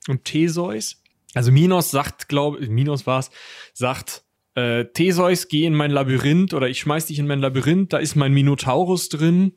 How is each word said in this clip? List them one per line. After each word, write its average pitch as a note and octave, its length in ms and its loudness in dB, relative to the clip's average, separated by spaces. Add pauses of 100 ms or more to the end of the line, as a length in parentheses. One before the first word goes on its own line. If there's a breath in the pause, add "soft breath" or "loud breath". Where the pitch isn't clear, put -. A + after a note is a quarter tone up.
und C3 180 -4
Theseus. F3 800 -4 (320)
Also B2 180 4
Minos E3+ 380 4
sagt, - 380 -4
glaub, C#3+ 320 -2
Minos C3+ 460 -2
war's, C3 240 -2 (440 loud breath)
sagt, - 500 -6 (300)
äh, A#2+ 320 -2
„Theseus, F3+ 640 0
geh D3+ 180 0
in E3 80 2
mein D3 160 2
Labyrinth C#3 640 2
oder C3 140 0
ich C3 120 -6
schmeiß D#3+ 260 -2
dich D3 120 -8
in D3 80 -2
mein C#3+ 140 -2
Labyrinth, C3+ 520 0
da D#3 60 0
ist D3+ 180 -4
mein C#3 160 2
Minotaurus C#3 760 0
drin“, F3 480 2